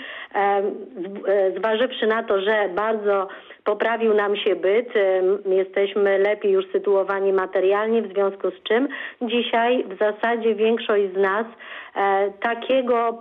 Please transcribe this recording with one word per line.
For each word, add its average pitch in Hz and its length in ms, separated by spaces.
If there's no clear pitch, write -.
e, 202 280
z-, 196 640
e, 190 300
zważywszy 220 480
na 226 160
to, 208 180
że 202 340
bardzo 202 540
poprawił 220 500
nam 208 220
się 202 200
byt, 208 400
e, 190 260
jesteśmy 196 640
lepiej 208 340
już 190 200
sytuowani 196 600
materialnie, 196 720
w 190 100
związku 196 380
z - 120
czym 247 260
dzisiaj 240 600
w 190 140
zasadzie 220 560
większość 214 600
z - 20
nas, 196 300
e, 196 340
takiego 233 800